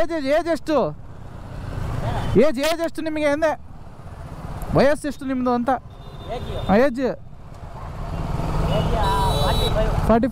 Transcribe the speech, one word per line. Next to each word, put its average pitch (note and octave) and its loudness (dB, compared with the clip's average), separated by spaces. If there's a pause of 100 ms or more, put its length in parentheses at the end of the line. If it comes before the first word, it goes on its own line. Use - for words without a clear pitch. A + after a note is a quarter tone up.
ಏಜ್, E4 2
ಏಜ್, C#4+ -2
ಏಜ್ D4+ 2
ಎಷ್ಟು? D#4 0 (1700)
ಏಜ್, G#3+ 2 (100)
ಏಜ್ E4 0
ಎಷ್ಟು D#4 -6
ನಿಮಗೆ D4+ 0
ಅಂದೆ? D#4 2 (1200)
ವಯಸ್ಸು C#4+ 4
ಎಷ್ಟು C#4 -6
ನಿಮ್ಮದು B3+ 0
ಅಂತ? A#3+ 0 (1000)
ಆ, F#3+ 8
ಏಜ್? C4 4 (3000)
ಫಾರ್ಟಿ A#3 6